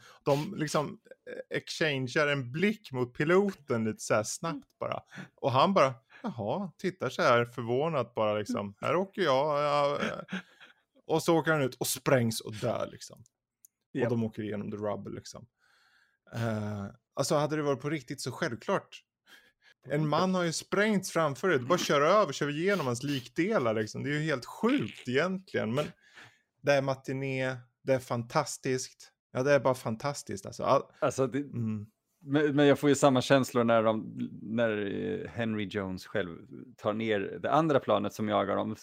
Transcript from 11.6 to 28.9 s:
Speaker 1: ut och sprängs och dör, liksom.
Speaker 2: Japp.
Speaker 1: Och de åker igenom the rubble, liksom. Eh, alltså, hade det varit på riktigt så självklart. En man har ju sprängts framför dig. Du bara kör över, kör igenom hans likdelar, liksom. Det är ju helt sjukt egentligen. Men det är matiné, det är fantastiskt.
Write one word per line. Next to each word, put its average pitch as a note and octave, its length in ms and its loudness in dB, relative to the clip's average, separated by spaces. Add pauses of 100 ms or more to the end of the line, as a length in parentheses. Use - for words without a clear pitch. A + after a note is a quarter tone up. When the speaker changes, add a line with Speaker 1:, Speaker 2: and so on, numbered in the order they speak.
Speaker 1:
ut B2+ 140 0
och - 120 -4
sprängs A#2 540 2
och A2+ 120 -12
dör, G#2 380 -2
liksom. - 320 -20 (720)
Speaker 2:
Japp. C3+ 180 -2
Speaker 1:
Och A#2+ 60 2
de A2+ 60 0
åker A2 200 -6
igenom G#2 280 -6
the G#2 60 -8
rubble, G2+ 380 -6
liksom. - 320 -16 (880)
Eh, G#2+ 500 -4 (280)
alltså, C#3+ 220 0
hade D3 200 0
det D3+ 60 -2
varit C#3 200 -2
på D3 80 -6
riktigt D3 320 -8
så C3 100 -6
självklart. D3+ 720 -4 (840)
En D3 180 0
man F3+ 280 2
har F3+ 80 2
ju E3+ 100 0
sprängts G3 580 0
framför D#3+ 380 0
dig. D3+ 100 4
Du A#2+ 60 -4
bara E3 120 4
kör D3+ 240 2
över, D#3+ 320 4
kör C#3+ 160 -2
igenom E3+ 360 0
hans B2 180 -2
likdelar, C#3+ 720 0
liksom. A2 300 -2
Det C3 60 -4
är C#3+ 40 -2
ju D3+ 120 -2
helt C#3 200 -2
sjukt - 640 -2
egentligen. C3+ 640 0
Men D3+ 100 0 (760)
det C#3+ 120 4
är C#3 80 4
matiné, C3 760 -4 (280)
det C3+ 100 2
är C3 60 4
fantastiskt. B2+ 1120 -4 (200)